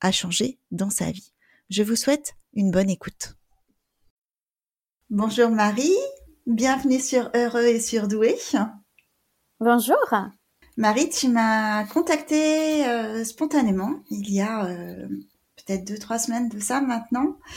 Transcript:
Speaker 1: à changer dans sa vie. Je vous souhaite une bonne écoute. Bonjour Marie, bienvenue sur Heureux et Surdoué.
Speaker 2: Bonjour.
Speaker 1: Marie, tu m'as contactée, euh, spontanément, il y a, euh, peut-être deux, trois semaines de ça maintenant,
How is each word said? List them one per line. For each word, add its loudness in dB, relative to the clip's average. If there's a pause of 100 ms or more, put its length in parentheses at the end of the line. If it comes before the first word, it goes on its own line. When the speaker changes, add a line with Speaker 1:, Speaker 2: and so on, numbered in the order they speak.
Speaker 1:
à 0
changer -2 (140)
dans -2
sa -4
vie. -14 (380)
Je 2
vous 0
souhaite 0 (180)
une 2
bonne 2
écoute. -8 (1700)
Bonjour 2
Marie, 2 (520)
bienvenue 2
sur 0
Heureux 2
et 4
Surdoué. 0 (1200)
Speaker 2:
Bonjour. 4 (800)
Speaker 1:
Marie, 2
tu -2
m'as 2
contactée, 0
euh, -4
spontanément, 0 (100)
il -6
y 2
a, -2
euh, -10 (500)
peut-être -6
deux, -8
trois -6
semaines -2
de -8
ça -2
maintenant, -2 (200)